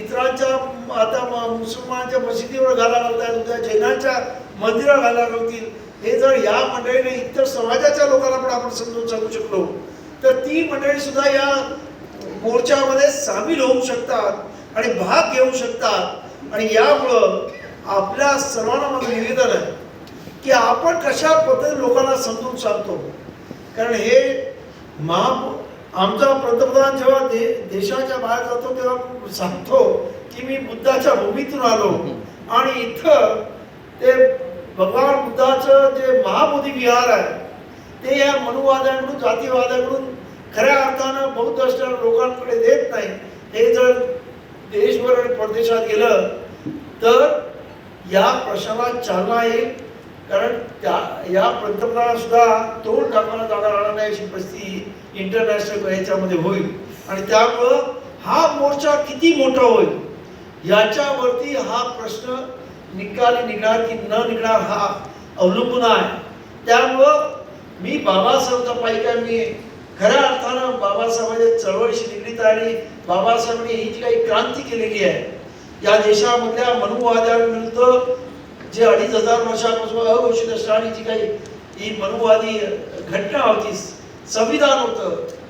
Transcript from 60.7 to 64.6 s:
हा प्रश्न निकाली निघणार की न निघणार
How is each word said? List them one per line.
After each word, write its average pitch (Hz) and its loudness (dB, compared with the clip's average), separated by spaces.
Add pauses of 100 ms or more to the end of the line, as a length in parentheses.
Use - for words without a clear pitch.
हा 240 -2
प्रश्न 240 -8 (640)
निकाली 240 0
निघणार 220 0
की 226 -2
न 220 -2
निघणार 220 0